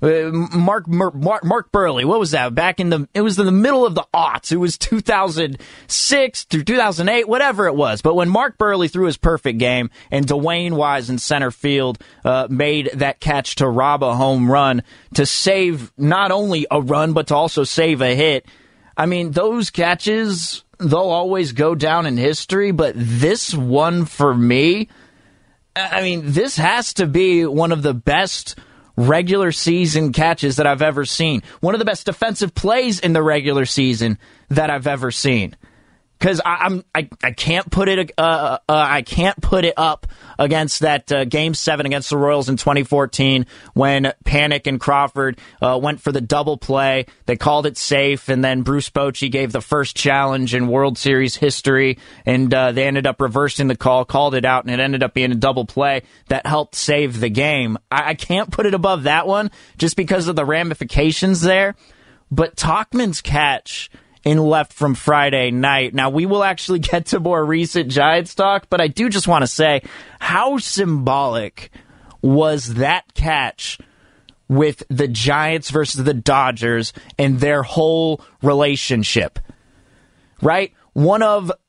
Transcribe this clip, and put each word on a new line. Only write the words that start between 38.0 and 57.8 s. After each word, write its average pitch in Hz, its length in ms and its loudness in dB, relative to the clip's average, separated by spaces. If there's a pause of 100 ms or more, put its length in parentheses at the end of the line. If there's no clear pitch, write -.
uh, 156 60 0
uh, 151 440 0
I 147 360 2
can't 185 360 -2
put 185 280 2
it 165 100 0
up 156 300 -2 (320)
against 147 420 0
that, 147 320 0
uh, 135 140 0
Game 151 260 -2
Seven 151 320 -2
against 139 240 -4
the 147 80 -2
Royals 143 320 2
in 135 80 0
twenty 143 280 0
fourteen 135 600 0 (300)
when 135 400 2 (100)
Panik 143 420 0
and 135 140 -2
Crawford, 139 580 0 (220)
uh, 127 200 0
went 147 200 -4
for 147 120 -2
the 135 100 -2
double 147 340 -2
play. 135 480 -2 (220)
They 120 100 0
called 147 300 0
it 139 100 -4
safe, 139 540 0
and 131 120 2
then 131 200 0
Bruce 135 260 -2
Bochy 139 420 -2
gave 131 220 -2
the 123 80 -4
first 143 340 -2
challenge 135 600 0
in 123 140 0
World 135 280 2
Series 131 400 0
history, 135 640 2 (260)
and, 127 300 2
uh, 131 180 2
they 131 140 0
ended 139 200 0
up 135 140 -4
reversing 139 460 0
the 131 100 0
call, 127 300 0
called 143 280 0
it 127 120 0
out, 127 180 0
and 123 80 -6
it 123 80 -2
ended 135 220 -2
up 127 100 -2
being 127 200 0
a 120 40 0
double 127 300 0
play 135 340 -2 (280)
that 131 180 -2
helped 151 300 -2
save 143 440 0
the 117 80 0
game. 127 480 0 (140)